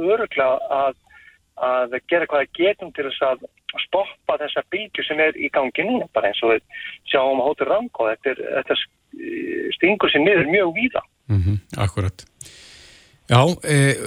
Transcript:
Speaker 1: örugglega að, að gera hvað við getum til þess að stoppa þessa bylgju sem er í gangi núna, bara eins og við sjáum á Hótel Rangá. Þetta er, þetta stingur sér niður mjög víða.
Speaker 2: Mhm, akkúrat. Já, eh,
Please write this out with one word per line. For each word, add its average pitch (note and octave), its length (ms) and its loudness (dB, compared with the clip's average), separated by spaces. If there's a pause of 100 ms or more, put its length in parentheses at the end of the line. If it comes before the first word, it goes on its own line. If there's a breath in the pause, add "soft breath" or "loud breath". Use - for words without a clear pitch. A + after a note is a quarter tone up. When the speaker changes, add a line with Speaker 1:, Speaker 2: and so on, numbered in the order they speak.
Speaker 1:
örugglega D3 600 0
að, C#3 240 0 (640 loud breath)
að B2+ 480 0
gera E3+ 240 0
hvað C#3 160 2
við - 100 -20
getum F3+ 360 0
til D3 120 -6
þess C3+ 240 -2
að B2+ 160 -2 (400)
stoppa - 560 -2
þessa D3+ 300 -4
bylgju G3+ 340 -6
sem D3+ 160 -4
er D#3 160 2
í - 160 -6
gangi C#3+ 320 0
núna, A3 320 -2
bara G#2+ 160 2
eins - 100 -6
og A2+ 120 4
við G#2+ 100 0 (480 loud breath)
sjáum C3+ 320 2
á - 0 -
Hótel C#3+ 240 0
Rangá. F#3 400 0
Þetta A#2+ 240 -2
er, - 80 -8 (140)
þetta - 240 0 (960)
stingur F#3+ 360 2
sér D3 120 4
niður E3+ 240 4
mjög F3+ 260 2
víða. A#3 280 -2 (260)
Speaker 2:
Mhm, G2+ 320 2 (140)
akkúrat. F#2+ 500 -4 (1040 loud breath)
Já, A#2+ 140 6 (180)
eh, C#3 340 4 (120)